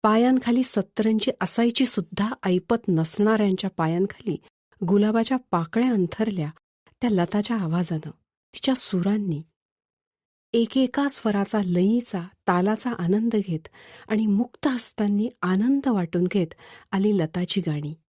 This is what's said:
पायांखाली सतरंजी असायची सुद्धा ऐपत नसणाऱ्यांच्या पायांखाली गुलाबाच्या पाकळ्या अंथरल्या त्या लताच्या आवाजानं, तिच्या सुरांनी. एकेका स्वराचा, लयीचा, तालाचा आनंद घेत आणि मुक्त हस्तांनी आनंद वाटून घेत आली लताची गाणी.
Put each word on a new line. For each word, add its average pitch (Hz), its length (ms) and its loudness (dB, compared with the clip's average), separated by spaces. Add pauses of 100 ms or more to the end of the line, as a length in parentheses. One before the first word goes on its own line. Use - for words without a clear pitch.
पायांखाली 240 600 4
सतरंजी 220 640 0 (100)
असायची 233 460 0
सुद्धा 202 460 -2 (120)
ऐपत 190 440 0
नसणाऱ्यांच्या 196 880 2
पायांखाली 170 600 -2 (480)
गुलाबाच्या 220 540 2 (120)
पाकळ्या 208 400 0
अंथरल्या 190 600 -2 (500)
त्या 247 100 0
लताच्या 208 460 0
आवाजानं, 165 540 -2 (440)
तिच्या 262 200 0
सुरांनी. 196 680 -2 (1120)
एकेका 262 540 0
स्वराचा, 208 540 0
लयीचा, 185 640 0 (220)
तालाचा 202 420 0
आनंद 214 460 0
घेत 170 320 -4 (400)
आणि 220 180 0
मुक्त 208 400 0
हस्तांनी 220 600 0 (140)
आनंद 233 460 2
वाटून 180 360 0
घेत 180 220 0 (460)
आली 202 260 2
लताची 175 420 -2
गाणी. 151 340 -4 (140)